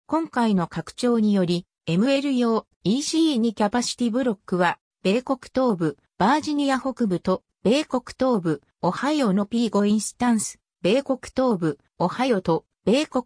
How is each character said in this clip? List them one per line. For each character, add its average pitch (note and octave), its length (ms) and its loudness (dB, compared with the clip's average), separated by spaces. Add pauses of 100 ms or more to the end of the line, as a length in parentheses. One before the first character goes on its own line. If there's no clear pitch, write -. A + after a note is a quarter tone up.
今 D#4+ 200 -2
回 A3+ 280 0
の F3 140 0
拡 - 260 -10
張 A#3+ 240 0
に G#3+ 160 2
よ F#3+ 100 2
り、 F3 220 -2 (180)
エ E3 140 0
ム B3+ 120 2
エ C#4 120 2
ル C#4+ 160 -2
用、 A3+ 280 0 (160)
イ A#3 180 0
ー - 20 -4
シ D#4+ 320 0
ー - 20 0
に A3+ 160 0
キ A3 100 -2
ャ G#3 60 2
パ B3 140 -2
シ - 160 -6
テ A#3+ 80 0
ィ A3 40 0
ブ B3+ 140 0
ロ A#3+ 80 0
ッ F#3 140 -6
ク F#3 100 -4
は、 F3 220 0 (240)
米 G3+ 180 2
国 C4 180 -4 (160)
東 B3+ 220 2
部、 D#3+ 220 -2 (180)
バ B3+ 220 2
ー - 20 -6
ジ D4+ 140 -4
ニ C#4+ 180 0
ア B3+ 80 -2
北 B3+ 260 -2
部 F3+ 140 -2
と、 - 220 -2 (200)
米 C#4 220 2
国 - 200 -4 (140)
東 B3+ 220 2
部、 D#3+ 220 -2 (180)
オ F3 100 0
ハ C#4 220 -2
イ D4 100 0
オ G3 120 2
の G3+ 100 2
ピ A#3 220 -2
ー G3 40 -2
五 G3+ 140 0
イ G#3 120 2
ン G#3+ 40 0
ス - 160 -8
タ A#3+ 160 0
ン G#3+ 80 0
ス、 - 180 -10 (260)
米 A#3+ 180 2
国 C4 160 -4 (160)
東 B3 240 2
部、 D#3+ 200 -2 (200)
オ F3 100 0
ハ B3+ 180 -4
イ B3 80 2
オ F#3 80 -2
と、 E3 240 -2 (180)
米 C4+ 220 2
国 - 200 -4